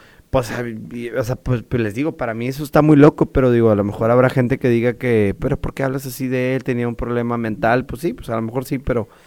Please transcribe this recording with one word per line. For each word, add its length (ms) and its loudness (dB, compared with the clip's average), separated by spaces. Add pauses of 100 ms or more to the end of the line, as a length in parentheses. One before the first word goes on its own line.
(300)
pues, 220 -2
a-, 160 -6
y, 420 -10
o 140 -2
sea, 120 -2
pues, 280 -2
pues, 180 0
les 140 0
digo, 220 -2
para 160 -4
mí 140 -4
eso 160 -6
está 180 -2
muy 160 4
loco, 300 6
pero 240 2
digo, 180 4
a 60 6
lo 80 2
mejor 260 -2
habrá 200 4
gente 300 0
que 100 2
diga 240 2
que, 460 0
"Pero 200 -2
¿por 140 -6
qué 100 -4
hablas 220 -4
así 240 -6
de 260 0
él? 80 -4
Tenía 240 -2
un 80 -4
problema 420 -2
mental". 480 0
Pues 160 -10
sí, 120 -2
pues 160 -12
a 80 -2
lo 40 -2
mejor 240 -4
sí, 140 -4
pero 280 -2 (200)